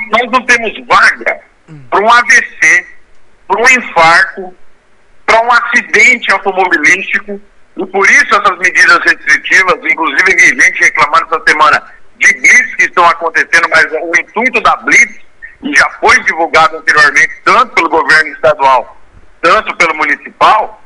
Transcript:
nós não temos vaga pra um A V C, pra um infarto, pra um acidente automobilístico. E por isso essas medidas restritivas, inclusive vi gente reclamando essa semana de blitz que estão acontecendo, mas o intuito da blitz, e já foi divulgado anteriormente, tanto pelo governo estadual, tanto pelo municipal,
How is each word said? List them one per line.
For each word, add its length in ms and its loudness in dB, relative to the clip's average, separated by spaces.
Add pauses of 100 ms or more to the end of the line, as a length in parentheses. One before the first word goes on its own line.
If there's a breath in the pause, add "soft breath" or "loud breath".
(100)
nós 200 -2
não 140 -2
temos 420 -2
vaga 540 0 (480)
pra 120 0
um 120 2
A 80 4
V 280 0 (120)
C, 260 0 (600)
pra 140 0
um 80 4
infarto, 840 0 (680)
pra 180 2
um 80 0
acidente 800 0
automobilístico. 1120 -2 (380)
E 80 -6
por 240 0
isso 260 2
essas 220 0
medidas 440 2
restritivas, 800 0
inclusive 540 -2
vi 260 2
gente 180 0
reclamando 460 0
essa 220 -4
semana 340 2 (360 loud breath)
de 160 2
blitz 400 0
que 100 0
estão 240 2
acontecendo, 640 0
mas 200 2
o 300 -4
intuito 400 -4
da 160 2
blitz, 540 -2 (320 loud breath)
e 140 -4
já 120 2 (120)
foi 240 2
divulgado 540 0
anteriormente, 680 0
tanto 300 2
pelo 140 0
governo 440 0
estadual, 640 0 (460)
tanto 340 0
pelo 180 -2
municipal, 920 -2